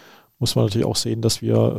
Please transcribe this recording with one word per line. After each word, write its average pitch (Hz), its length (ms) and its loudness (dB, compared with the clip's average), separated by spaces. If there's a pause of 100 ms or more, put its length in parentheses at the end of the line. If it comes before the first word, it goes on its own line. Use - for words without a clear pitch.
(420)
muss 123 140 -2
man 117 80 4
natürlich 110 240 0
auch 113 80 -2
sehen, 113 260 -4
dass 113 200 0
wir, 113 360 2